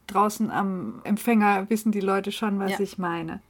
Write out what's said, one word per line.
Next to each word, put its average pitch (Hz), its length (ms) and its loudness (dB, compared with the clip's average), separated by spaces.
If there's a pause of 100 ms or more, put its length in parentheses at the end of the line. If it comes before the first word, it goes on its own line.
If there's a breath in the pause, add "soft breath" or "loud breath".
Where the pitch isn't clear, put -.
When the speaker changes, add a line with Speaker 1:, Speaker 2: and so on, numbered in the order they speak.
Speaker 1:
draußen 214 440 2
am 196 540 -2
Empfänger 208 640 2
wissen 220 220 2
die 202 80 -2
Leute 196 320 0
schon, 202 260 -2
was 196 140 0
Speaker 2:
Ja. 196 80 0
Speaker 1:
ich 190 180 -4
meine. 170 520 -6